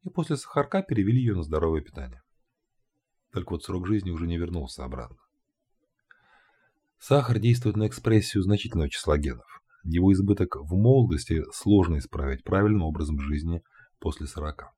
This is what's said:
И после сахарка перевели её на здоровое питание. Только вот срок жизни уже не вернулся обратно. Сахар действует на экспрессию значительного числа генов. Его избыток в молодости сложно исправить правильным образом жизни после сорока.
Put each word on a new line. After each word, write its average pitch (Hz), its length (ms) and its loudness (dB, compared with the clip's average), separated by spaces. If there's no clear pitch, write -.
И 180 60 -10
после 156 280 -4
сахарка 143 460 -2
перевели 110 360 2
её 117 160 0
на 87 80 -2
здоровое 78 380 0
питание. 65 400 -14
Только 92 220 -8
вот 85 100 -8
срок 90 240 -6
жизни 98 240 -2
уже 82 160 -6
не 85 100 -4
вернулся 82 480 -8
обратно. 62 320 -12
Сахар 127 400 2
действует 110 360 2
на 107 120 0
экспрессию 107 560 2
значительного 87 460 0
числа - 280 0
генов. 69 440 -6
Его 87 300 4
избыток 98 440 2
в 76 180 -6
молодости 98 760 4
сложно 90 460 4
исправить 69 460 -6
правильным 101 400 2
образом 76 360 -4
жизни 76 440 -4
после 78 280 -6
сорока. - 500 -10